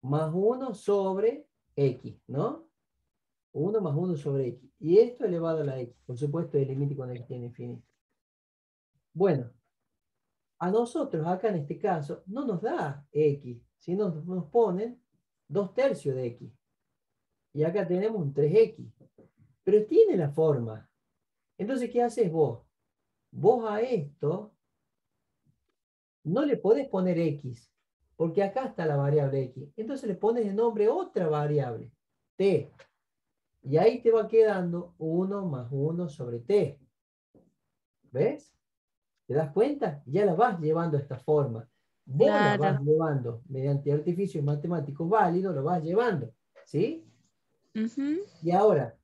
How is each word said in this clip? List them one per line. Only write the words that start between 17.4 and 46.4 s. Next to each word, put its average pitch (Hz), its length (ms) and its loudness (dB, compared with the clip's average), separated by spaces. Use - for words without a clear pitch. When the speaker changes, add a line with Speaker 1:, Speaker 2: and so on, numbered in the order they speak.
Speaker 1:
Y 147 100 0
acá 175 240 0
tenemos 196 340 -2
un 139 120 -4
tres 147 200 2
X. 208 320 4
Pero 208 220 4
tiene 359 320 6
la 147 120 2
forma. 127 600 0
Entonces, 233 300 -4
¿qué 240 100 2
haces 233 300 2
vos? 147 320 2
Vos 220 400 2
a 214 120 -2
esto 196 680 -4
no 202 200 0
le 277 140 0
podés 240 320 2
poner 180 300 0
X, 139 520 -4
porque 165 260 0
acá 196 240 -2
está - 220 -8
la 147 80 0
variable 139 480 2
X. - 340 -12
Entonces 240 300 -6
le 190 80 -2
pones 233 280 0
de 196 120 -2
nombre 214 340 2
otra 277 380 -2
variable, 147 640 -2
T. - 360 2
Y 139 160 0
ahí 233 240 4
te 226 100 4
va 220 160 2
quedando 185 720 2
uno 185 480 -2
más 123 240 -6
uno 156 400 -2
sobre 120 300 -8
T. 185 400 0
¿Ves? 214 440 -2
¿Te 123 80 -4
das 151 160 0
cuenta? 226 560 0
Ya 185 180 2
la 180 80 4
vas 202 260 2
llevando 160 380 0
a 127 40 0
esta - 180 -10
forma. 127 500 0
Vos 151 220 2
la 208 300 4
Speaker 2:
Claro. - 60 0
Speaker 1:
vas 139 180 0
llevando 143 680 0
mediante 139 440 -2
artificios 165 520 -2
matemáticos 151 640 -4
válidos, 185 460 2
lo 135 100 -4
vas 165 200 0
llevando. 175 500 0